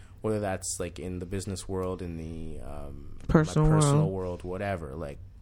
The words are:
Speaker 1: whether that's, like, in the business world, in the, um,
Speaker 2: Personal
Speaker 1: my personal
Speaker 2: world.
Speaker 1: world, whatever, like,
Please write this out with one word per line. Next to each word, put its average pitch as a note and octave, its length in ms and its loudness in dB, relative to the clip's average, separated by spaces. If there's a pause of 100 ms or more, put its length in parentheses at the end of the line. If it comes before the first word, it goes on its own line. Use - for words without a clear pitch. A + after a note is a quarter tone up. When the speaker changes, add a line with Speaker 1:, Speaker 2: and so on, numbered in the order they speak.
(220)
Speaker 1:
whether A2 200 0
that's, F#2+ 380 -4
like, F2 200 -6
in F2+ 200 -6
the F2+ 60 -6
business F#2+ 440 -6
world, F#2 320 -2
in F2 160 -6
the, D#2+ 460 -8
um, C#2+ 540 -10 (100)
Speaker 2:
Personal D#3 420 6
Speaker 1:
my D#3 60 8
personal D3 340 8
Speaker 2:
world. - 40 -2
Speaker 1:
world, F2+ 300 -4
whatever, F2+ 520 -2
like, C#2+ 240 -8 (220)